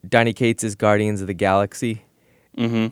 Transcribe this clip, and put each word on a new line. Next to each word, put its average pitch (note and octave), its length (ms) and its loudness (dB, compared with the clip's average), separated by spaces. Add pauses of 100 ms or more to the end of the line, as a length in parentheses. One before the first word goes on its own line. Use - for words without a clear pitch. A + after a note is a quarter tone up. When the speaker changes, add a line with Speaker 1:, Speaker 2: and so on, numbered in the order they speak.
Speaker 1:
Donny A#2 260 2
Cates' A2+ 420 0
Guardians G#2 460 2
of F#2+ 60 -8
the G2 60 -6
Galaxy. G2+ 680 -2 (540)
Speaker 2:
Mm-hmm. A#2 340 -2